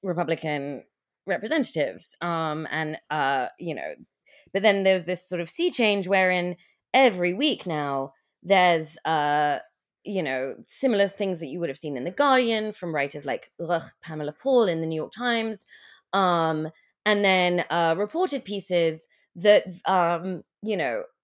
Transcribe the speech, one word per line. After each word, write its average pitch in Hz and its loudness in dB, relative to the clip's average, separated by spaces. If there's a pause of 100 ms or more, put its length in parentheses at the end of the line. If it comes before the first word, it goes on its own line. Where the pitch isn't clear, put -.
Republican 156 -2 (440)
representatives. 170 -2
Um, 160 -2
and, 156 -4 (120)
uh, 139 0 (100)
you 165 -6
know, 78 -8 (580)
but 190 0
then 196 4
there's 190 2
this 175 -6
sort 175 -4
of 165 -6
sea 339 -2
change 202 0
wherein 185 2 (360)
every 185 4
week 262 -2
now 143 -4 (300)
there's, 175 4
uh, 147 0 (440)
you 190 -4
know, 131 -4 (120)
similar 208 2
things 190 -4
that 165 -10
you 147 -10
would 170 -4
have 139 -8
seen 147 -8
in 123 -6
The 170 -4
Guardian 226 2
from 170 -8
writers 143 -4
like, 127 -6 (100)
ugh, 170 -2 (200)
Pamela 151 -8
Paul 254 2
in 165 -2
The 160 -4
New 160 -4
York 156 -6
Times. 226 -4 (480)
Um, 165 0 (340)
and 208 2
then, 180 4
uh, 165 2
reported 277 -2
pieces 175 -2 (300)
that, 208 6 (200)
um, 175 0 (200)
you 208 -2
know 123 -2 (200)